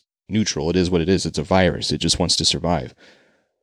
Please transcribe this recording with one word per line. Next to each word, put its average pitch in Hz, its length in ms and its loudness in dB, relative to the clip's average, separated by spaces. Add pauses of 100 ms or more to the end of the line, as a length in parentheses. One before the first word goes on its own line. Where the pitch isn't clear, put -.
(280)
neutral. 92 420 -2
It 85 60 0
is 90 140 2
what 87 120 2
it 82 80 0
is. 95 160 2
It's - 120 -4
a - 60 -2
virus. 92 480 2
It 76 80 -2
just - 180 0
wants 85 200 0
to - 80 -2
survive. 78 500 -2 (680)